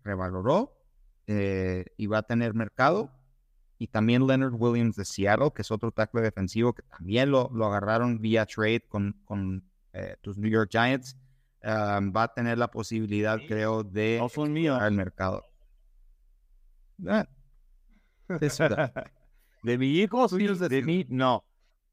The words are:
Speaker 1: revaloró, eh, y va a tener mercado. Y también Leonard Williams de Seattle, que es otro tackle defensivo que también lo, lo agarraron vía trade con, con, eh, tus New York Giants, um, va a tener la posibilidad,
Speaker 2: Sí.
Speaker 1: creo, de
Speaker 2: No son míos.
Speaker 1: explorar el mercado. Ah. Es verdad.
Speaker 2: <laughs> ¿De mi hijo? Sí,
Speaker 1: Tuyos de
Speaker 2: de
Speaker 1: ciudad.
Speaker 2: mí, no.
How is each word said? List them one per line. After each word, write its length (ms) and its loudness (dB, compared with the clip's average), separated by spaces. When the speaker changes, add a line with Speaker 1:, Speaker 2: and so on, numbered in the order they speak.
Speaker 1:
revaloró, 760 -2
eh, 580 0
y 100 -4
va 120 0
a 40 0
tener 320 -2
mercado. 560 0
Y 100 -8
también 380 4
Leonard 280 2
Williams 420 2
de 80 -6
Seattle, 500 2
que 80 -8
es 80 -10
otro 220 -4
tackle 300 -2
defensivo 500 0
que 100 -20
también 480 -2
lo, 220 2
lo 140 0
agarraron 560 0
vía 240 2
trade 420 0
con, 360 -4
con, 440 -6
eh, 300 -12
tus 160 -10
New 120 0
York 200 2
Giants, 440 0
um, 480 0
va 120 2
a 100 -2
tener 240 -2
la 140 0
posibilidad, 680 -2
Speaker 2:
Sí. 100 -14
Speaker 1:
creo, 340 0
de 360 0
Speaker 2:
No 120 -2
son 220 -4
míos. 240 0
Speaker 1:
explorar 160 2
el 40 2
mercado. 480 -4
Ah. 220 0
Es 180 0
verdad. 360 2
Speaker 2:
<laughs> 680 -18
¿De 140 0
mi 120 2
hijo? 400 4
Sí, 80 -2
Speaker 1:
Tuyos 220 0
de 100 -2
Speaker 2:
de 80 0
Speaker 1:
ciudad. 100 0
Speaker 2:
mí, 240 0
no. 340 2